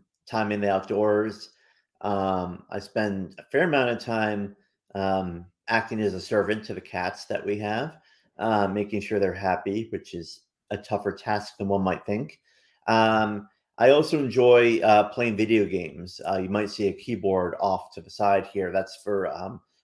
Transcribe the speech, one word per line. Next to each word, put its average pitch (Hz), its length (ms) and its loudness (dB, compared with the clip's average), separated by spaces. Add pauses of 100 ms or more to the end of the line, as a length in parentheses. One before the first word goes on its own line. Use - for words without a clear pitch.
(280)
time 110 220 -2
in 104 100 -2
the 101 100 2
outdoors. 104 800 0 (500)
Um, 95 720 -2
I 101 100 -8
spend 98 580 -4
a - 60 -20
fair 139 180 0
amount 139 280 2
of 117 100 -4
time, 107 560 -2 (380)
um, 92 520 -2 (220)
acting 113 320 -2
as 101 140 0
a 90 60 -8
servant 107 440 0
to 110 100 -10
the 92 60 -10
cats - 460 -6
that - 180 -6
we 104 140 -2
have, 110 400 -4 (400)
uh, 104 280 2
making 104 340 -2
sure 104 180 -2
they're 98 140 2
happy, 98 580 -2
which - 240 -10
is 85 260 -12 (300)
a 104 60 -6
tougher 101 360 -4
task - 460 -6
than 101 100 -4
one 98 140 2
might 92 220 -2
think. 113 360 -6 (480)
Um, 110 600 2 (300)
I 120 120 8
also 151 280 4
enjoy, 120 600 6
uh, 104 300 6
playing 117 260 -2
video 107 280 4
games. 87 640 -8
Uh, 95 100 0
you 92 100 -4
might 101 220 -2
see 101 180 -2
a 92 40 0
keyboard 95 680 -2
off 95 340 -2
to 101 60 -14
the 85 100 -20
side 98 360 2
here. 92 260 -4
That's 92 300 -2
for, 98 300 -2
um, 92 280 -10 (220)